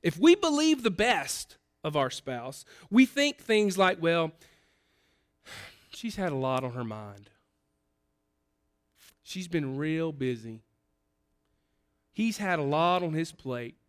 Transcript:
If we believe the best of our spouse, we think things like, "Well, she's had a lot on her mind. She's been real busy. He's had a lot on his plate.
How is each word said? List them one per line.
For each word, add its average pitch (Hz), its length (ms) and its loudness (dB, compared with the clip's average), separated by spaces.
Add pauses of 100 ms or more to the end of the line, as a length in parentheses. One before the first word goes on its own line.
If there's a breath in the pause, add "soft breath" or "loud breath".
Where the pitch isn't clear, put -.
If - 160 -2
we 302 160 8
believe 311 480 2
the 233 80 0
best 190 680 -2 (240)
of 151 160 -2
our 135 120 2
spouse, 127 540 -10 (260 loud breath)
we 247 160 8
think 285 320 0
things 208 400 0
like, 185 240 4
"Well, 165 300 2 (1600 loud breath)
she's 220 220 -8
had 185 160 -2
a 139 40 -4
lot 131 280 0
on 123 100 -6
her 123 100 -6
mind. 104 460 -12 (1900)
She's 185 280 -12
been 143 280 -4
real 160 360 -4
busy. 113 500 -6 (1500)
He's 220 240 -2
had 185 220 -2
a 147 40 -2
lot 170 400 2
on 160 100 -4
his 160 200 -4
plate. 120 420 -10 (120)